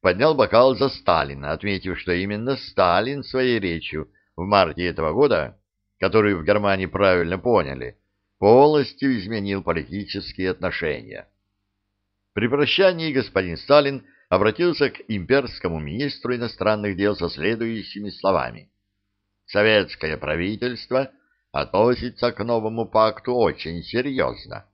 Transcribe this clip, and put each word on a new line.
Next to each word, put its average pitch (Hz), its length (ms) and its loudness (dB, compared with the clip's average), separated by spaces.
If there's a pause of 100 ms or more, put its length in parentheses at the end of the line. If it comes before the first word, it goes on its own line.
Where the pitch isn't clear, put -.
поднял 104 320 4
бокал 123 420 4
за 135 140 0
Сталина, 71 600 -2
отметив, 92 480 -6
что 90 140 -2
именно 104 420 -4
Сталин 110 680 0
своей 127 360 0
речью 80 500 -6 (300)
в 90 60 -4
марте 90 400 2
этого 78 260 -2
года, 95 480 0 (400)
которую 101 400 2
в 78 60 -8
Германии 98 400 0
правильно 92 520 2
поняли, 73 600 -2 (420)
полностью 131 800 4
изменил 98 420 -4
политические 92 920 -6
отношения. 80 760 -6 (1040)
При 104 140 0
прощании 160 640 2
господин 95 460 -2
Сталин 139 480 2 (240)
обратился 170 640 2
к - 160 -18
имперскому 107 720 -2
министру 123 560 -6
иностранных 107 600 -2
дел 101 220 2
со 85 120 -4
следующими 104 840 -4
словами. 73 580 -2 (760)
«Советское 101 720 0
правительство – 110 960 -4 (400)
относится 113 800 0
к - 120 -10
новому 113 420 -2
пакту 110 480 0
очень 85 500 -2
серьезно. 123 920 -6